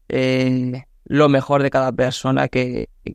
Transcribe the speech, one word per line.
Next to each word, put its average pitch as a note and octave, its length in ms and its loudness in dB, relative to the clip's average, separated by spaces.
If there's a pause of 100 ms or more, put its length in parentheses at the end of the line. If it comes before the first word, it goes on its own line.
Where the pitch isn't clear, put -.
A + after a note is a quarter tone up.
eh, B2+ 760 0 (180)
lo D3 260 2
mejor C#3 320 2
de C#3 80 0
cada C3 220 0
persona C3 560 -2
que, B2+ 420 -4 (240)